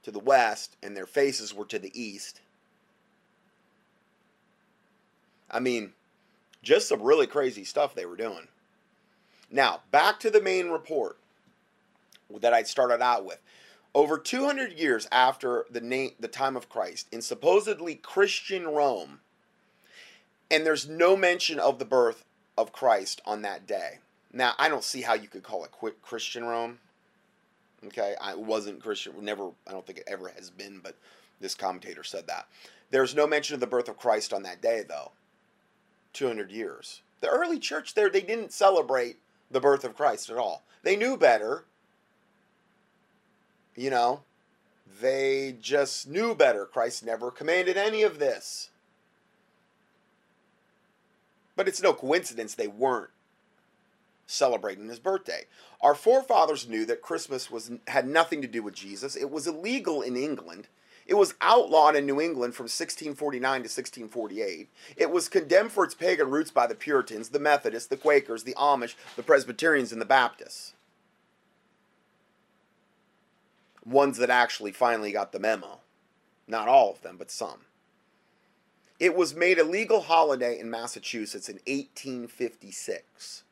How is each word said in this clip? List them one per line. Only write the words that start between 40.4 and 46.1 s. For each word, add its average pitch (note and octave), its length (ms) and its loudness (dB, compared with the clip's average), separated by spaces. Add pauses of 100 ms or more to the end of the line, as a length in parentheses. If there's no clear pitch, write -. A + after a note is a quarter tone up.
They F#3+ 140 2
knew A#3+ 200 0
better. B2+ 480 4 (2000)
You C3 140 -4
know, B2 320 2 (800)
they C3+ 600 0
just C3+ 480 -2
knew G#3+ 280 -2